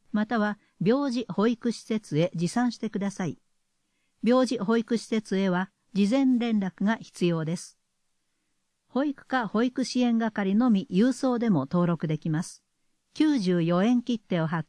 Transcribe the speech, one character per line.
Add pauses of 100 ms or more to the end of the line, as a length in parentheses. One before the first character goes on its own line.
(120)
ま
た
は (220)
病
児
保
育
施
設
へ
持
参
し
て
く
だ
さ
い。 (840)
病
児
保
育
施
設
へ
は (220)
事
前
連
絡
が
必
要
で
す。 (1120)
保
育
課
保
育
支
援
係
の
み
郵
送
で
も
登
録
で
き
ま
す。 (520)
九
十
四
円
切
手
を
貼
っ